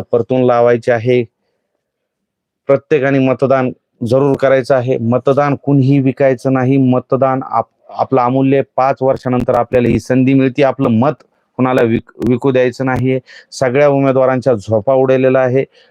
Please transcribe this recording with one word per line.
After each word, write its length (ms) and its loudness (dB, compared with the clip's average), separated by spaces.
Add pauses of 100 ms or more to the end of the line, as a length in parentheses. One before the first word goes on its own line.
(120)
परतून 300 -2
लावायची 500 0
आहे. 320 0 (1400)
प्रत्येकाने 520 0
मतदान 520 0 (360)
जरूर 280 2
करायचं 400 0
आहे. 220 -2
मतदान 580 0
कुणीही 440 2
विकायचं 540 0
नाही. 240 0
मतदान 680 0
आप-, 440 -6
आपलं 320 -2
अमूल्य, 400 0 (140)
पाच 260 0
वर्षानंतर 540 -2
आपल्याला 320 0
ही 120 0
संधी 340 0
मिळते. 300 0
आपलं 260 0
मत 340 0 (340)
कुणाला 240 0
विक-, 480 -4
विकू 220 0
द्यायचं 340 -2
नाहीये. 340 -2 (320)
सगळ्या 380 0
उमेदवारांच्या 640 0
झोपा 400 -2
उडवलेल्या 480 2
आहे. 240 0 (260)